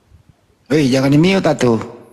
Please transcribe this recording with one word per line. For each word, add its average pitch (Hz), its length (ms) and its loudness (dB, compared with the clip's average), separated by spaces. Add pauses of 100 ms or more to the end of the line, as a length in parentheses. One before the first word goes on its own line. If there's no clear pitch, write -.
(720)
Wih, 147 160 0
jangan 135 240 0
di-mute, 180 320 2
atuh. 123 360 0 (340)